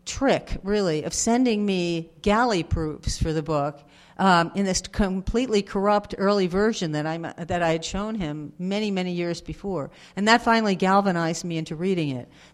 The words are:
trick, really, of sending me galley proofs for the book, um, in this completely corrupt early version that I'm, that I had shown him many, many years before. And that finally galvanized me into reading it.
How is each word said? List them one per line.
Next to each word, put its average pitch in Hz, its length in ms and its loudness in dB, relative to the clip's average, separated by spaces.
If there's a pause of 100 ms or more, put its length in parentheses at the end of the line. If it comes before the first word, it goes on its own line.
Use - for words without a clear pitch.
trick, - 580 0
really, 190 420 0
of 165 100 -6
sending 226 500 2
me 170 460 -2 (120)
galley 214 400 2
proofs - 560 -4
for 165 140 0
the 156 100 -2
book, 147 380 -2 (380)
um, 175 360 4
in 196 100 -2
this 185 160 -2
completely 208 840 0
corrupt 208 540 0
early 196 300 2
version 190 460 0
that 151 140 -2
I'm, 165 160 -6
that 175 400 -4
I 165 100 4
had 165 120 -2
shown 208 300 -6
him 151 440 -6
many, 202 320 -2
many 185 220 -2
years 175 280 -4
before. 170 500 -8 (260)
And 202 120 0
that 233 140 8
finally 226 320 4
galvanized 180 720 2
me 170 140 -4
into 160 180 -6
reading 175 340 0
it. 127 180 -8 (260)